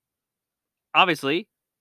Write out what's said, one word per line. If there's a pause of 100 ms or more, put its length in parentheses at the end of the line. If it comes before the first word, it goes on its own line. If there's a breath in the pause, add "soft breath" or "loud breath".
(920)
obviously, (320)